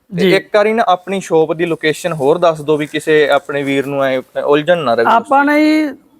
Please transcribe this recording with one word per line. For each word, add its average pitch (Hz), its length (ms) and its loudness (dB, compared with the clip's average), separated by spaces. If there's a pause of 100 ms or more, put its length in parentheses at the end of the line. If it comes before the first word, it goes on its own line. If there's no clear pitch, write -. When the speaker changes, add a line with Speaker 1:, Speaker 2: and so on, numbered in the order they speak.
(160)
Speaker 1:
ਤੇ 175 40 -2
Speaker 2:
ਜੀ। 185 140 4
Speaker 1:
ਇੱਕ 190 220 -2
ਵਾਰੀ 208 160 2
ਨਾ 226 160 0
ਆਪਣੀ 185 320 -2
ਸ਼ਾਪ 160 320 0
ਦੀ 165 140 -2
ਲੋਕੇਸ਼ਨ 160 460 -4
ਹੋਰ 156 260 0
ਦੱਸ 165 220 0
ਦਿਓ 151 160 0
ਵੀ 151 100 -4
ਕਿਸੇ 151 420 0
ਆਪਣੇ 143 340 -2
ਵੀਰ 139 240 -2
ਨੂੰ 139 180 -4
ਐ 131 120 -2 (280)
ਉਲਝਣ 151 340 2
ਨਾ 127 160 0
ਰਹੇ। 117 140 2
Speaker 2:
ਆਪਾਂ 269 360 2
ਨੇ 294 200 2
ਜੀ 311 240 0 (320)